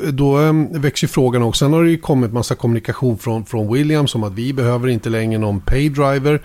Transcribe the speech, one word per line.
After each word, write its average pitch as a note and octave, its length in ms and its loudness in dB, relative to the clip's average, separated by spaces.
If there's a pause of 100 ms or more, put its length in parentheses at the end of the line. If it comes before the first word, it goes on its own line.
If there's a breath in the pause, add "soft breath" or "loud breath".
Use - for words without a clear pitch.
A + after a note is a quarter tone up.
(120)
då, C#3 260 2
ehm, D#3 440 2
växer - 260 -2
frågan B2 360 2
också. A#2 220 0
Sen C#3+ 80 2
har E3 100 4
det E3+ 60 4
ju E3 80 2
kommit C3 360 0
massa A#2+ 220 -2
kommunikation A#2 640 -2
från, A2+ 280 -4
från A2 280 -2
Williams D3 420 0
om A2 80 -2
att G2+ 100 -6
vi A#2+ 200 -4
behöver B2 340 0
inte A#2+ 220 -2
längre A2+ 300 -2
någon G#2 220 -2
pay C#3 280 2
driver, C#3+ 560 0